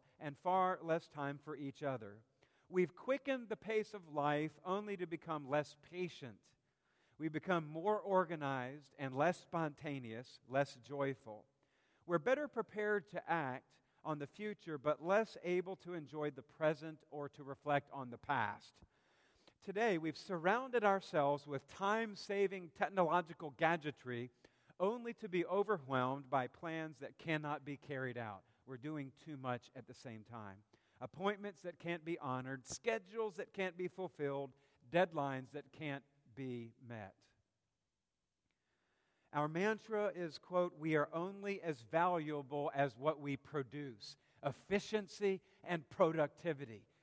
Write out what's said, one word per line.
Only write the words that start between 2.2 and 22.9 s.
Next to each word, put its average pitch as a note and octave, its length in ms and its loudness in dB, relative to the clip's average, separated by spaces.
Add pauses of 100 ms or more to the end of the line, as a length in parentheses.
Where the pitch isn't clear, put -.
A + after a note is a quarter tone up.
We've F3+ 260 4
quickened C4 540 -2
the G#3+ 60 -4
pace G#3+ 380 0
of E3+ 200 -12
life D3 380 2 (140)
only G3+ 320 -2
to F3 100 -4
become D#3 420 -6
less D3 260 0 (160)
patient. D3+ 460 -8 (800)
We D#3+ 120 0
become D#3+ 400 0
more F#3 300 2
organized D3+ 1000 0
and C3+ 160 -2
less D#3+ 240 4
spontaneous, C#3 1000 -4 (100)
less C3+ 340 2
joyful. C3 640 -4 (600)
We're E3+ 140 4
better C4 280 2
prepared G#3 640 0
to E3+ 200 -4
act C#3 320 0 (400)
on D3+ 160 -2
the C#3+ 80 -6
future, G3+ 500 -8
but C#3+ 280 0
less G#3 400 2
able F3+ 320 0
to F3 160 -12
enjoy D3+ 380 -4
the C3+ 100 -10
present D#3 560 0 (140)
or C#3+ 180 -6
to D3+ 140 -16
reflect C#3 500 0
on C3 160 -8
the A#2 80 -10
past. A2+ 560 -2 (920)
Today, G3 340 4
we've D#3+ 200 -2
surrounded G#3+ 640 2
ourselves D3 640 4
with C#3 180 -4 (120)
time-saving G3 1000 0
technological E3 800 4